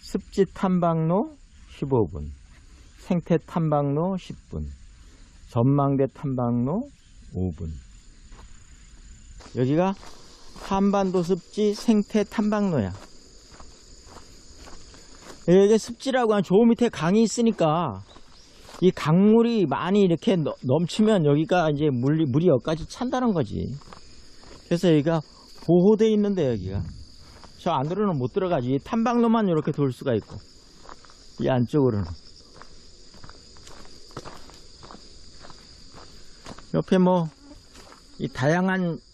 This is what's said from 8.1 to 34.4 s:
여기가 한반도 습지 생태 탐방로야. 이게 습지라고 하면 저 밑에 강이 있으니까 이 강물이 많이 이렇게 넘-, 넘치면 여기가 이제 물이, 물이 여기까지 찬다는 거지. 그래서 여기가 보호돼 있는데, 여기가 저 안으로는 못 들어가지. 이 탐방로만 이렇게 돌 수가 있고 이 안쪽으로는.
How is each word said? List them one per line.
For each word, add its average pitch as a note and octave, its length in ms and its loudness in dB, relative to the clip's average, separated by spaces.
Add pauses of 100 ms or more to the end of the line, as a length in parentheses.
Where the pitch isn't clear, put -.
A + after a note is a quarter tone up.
여기가 D3+ 380 0 (680)
한반도 G3 600 0
습지 G3 500 -2
생태 G#3 500 0
탐방로야. G3+ 680 -2 (2500)
이게 G3+ 280 6
습지라고 A#3+ 560 -2
하면 G3+ 100 2
저 F3 120 0 (120)
밑에 A#3 220 2
강이 F#3 320 0
있으니까 E3+ 800 0 (800)
이 F3+ 100 6
강물이 G#3+ 760 4
많이 F3 360 0
이렇게 F#3+ 340 2
넘-, C#3 180 -2 (100)
넘치면 E3+ 600 2
여기가 D#3+ 460 2
이제 D3 180 0
물이, C#3+ 360 0
물이 D3 220 2
여기까지 D#3 400 0
찬다는 B3 460 -2
거지. G#2 420 -4 (920)
그래서 E3+ 260 0
여기가 D#3 300 2 (440)
보호돼 G3 460 4
있는데, G3+ 400 0
여기가 G2 300 -4 (760)
저 F3 120 -4
안으로는 E3 460 -2
못 B2 160 -4
들어가지. E3 400 0
이 C#3 60 0
탐방로만 A#3 680 2
이렇게 D#3+ 240 0
돌 C#3 220 0
수가 C#3 220 -4
있고 - 200 -4 (1040)
이 C3+ 100 -2
안쪽으로는. B2 560 0 (4000)